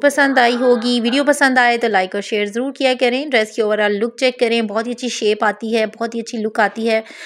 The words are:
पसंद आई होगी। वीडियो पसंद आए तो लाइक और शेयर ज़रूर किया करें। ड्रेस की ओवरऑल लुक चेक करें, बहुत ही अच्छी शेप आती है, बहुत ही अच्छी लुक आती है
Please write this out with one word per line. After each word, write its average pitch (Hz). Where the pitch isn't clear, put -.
पसंद 277
आई 247
होगी। 247
वीडियो 240
पसंद 269
आए 240
तो 233
लाइक 190
और 202
शेयर 208
ज़रूर 247
किया 262
करें। 254
ड्रेस 220
की 233
ओवरऑल 208
लुक 226
चेक 254
करें, 233
बहुत 220
ही 247
अच्छी 240
शेप 214
आती 214
है, 220
बहुत 226
ही 233
अच्छी 226
लुक 214
आती 220
है 220